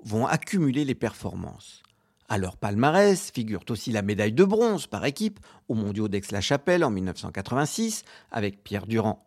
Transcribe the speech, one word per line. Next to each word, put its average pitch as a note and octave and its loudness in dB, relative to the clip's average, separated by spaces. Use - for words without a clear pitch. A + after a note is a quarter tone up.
vont A2 0
accumuler D3+ 2
les C3 0
performances. - -8
À A2 -2
leur F#2 -4
palmarès D#3 4
figurent G#2+ -4
aussi A#2 -6
la G#2+ 0
médaille G#2 0
de E3+ 8
bronze G#3+ 2
par G2+ -4
équipe G#3 -4
aux B2+ -2
Mondiaux G#2 -2
d'Aix-la-Chapelle C#3 0
en C3 2
mille F#2+ -2
neuf F2+ -4
cent - -10
quatre-vingt-six, D3+ -4
avec - -4
Pierre G2 -6
Durand G#2+ 0